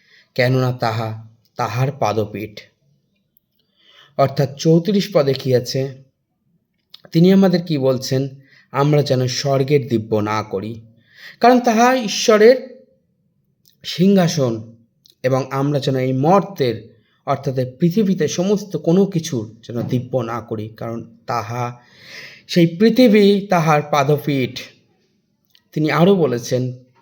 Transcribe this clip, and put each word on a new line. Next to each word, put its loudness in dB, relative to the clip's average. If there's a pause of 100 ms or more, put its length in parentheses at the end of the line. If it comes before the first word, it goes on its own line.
(360)
কেননা 0
তাহা -6 (300)
তাহার -4
পাদপীঠ।" -4 (1600)
অর্থাৎ 0
চৌত্রিশ 2
পদে 2
কি -2
আছে, -4 (1080)
তিনি 6
আমাদের 4
কি -4
বলছেন, 0 (420)
আমরা 2
যেন 0
স্বর্গের 0
দিব্য -2
না -2
করি, -8 (580)
কারণ 6
তাহা 2
ঈশ্বরের 2 (1000)
সিংহাসন, 0 (480)
এবং 0
আমরা -2
যেন -2
এই -2
মর্তের, -2 (300)
অর্থাৎ -4
এই -4
পৃথিবীতে 0
সমস্ত -4
কোনো 2
কিছুর -6 (120)
যেন -8
দিব্য -4
না -6
করি, -10
কারণ -12 (100)
তাহা, -6 (680)
সেই 0
পৃথিবী 4
তাহার 2
পাদপীঠ। -2 (1120)
তিনি -2
আরও 4
বলেছেন, -2 (280)